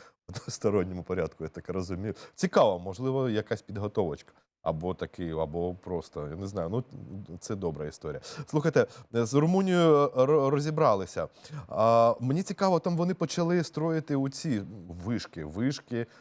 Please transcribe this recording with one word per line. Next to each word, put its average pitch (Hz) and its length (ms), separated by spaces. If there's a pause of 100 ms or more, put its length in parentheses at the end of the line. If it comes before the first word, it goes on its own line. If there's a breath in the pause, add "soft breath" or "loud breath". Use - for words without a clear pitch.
(280 loud breath)
в - 40
односторонньому 92 720
порядку, 85 400
я 78 60
так - 200
розумію. 92 440 (220 loud breath)
Цікаво, 127 440
можливо, 127 500
якась 107 320
підготовочка. 101 720 (280 soft breath)
Або 82 320
такий, 85 380
або 82 440
просто, 80 520
я 76 80
не 95 120
знаю, 90 220
ну, 123 140 (560)
це - 160
добра 78 320
історія. 73 360
Слухайте, 147 640 (240 loud breath)
з 117 220
Румунією, 170 640
е, 135 300
ро-, 139 240
розібралися. 139 800 (400 loud breath)
А, 117 520
мені 139 240
цікаво, 190 360
там 175 180
вони 175 160
почали 175 500
строїти 156 520
оці 135 460 (260)
вишки, 87 580
вишки, 117 600 (160 loud breath)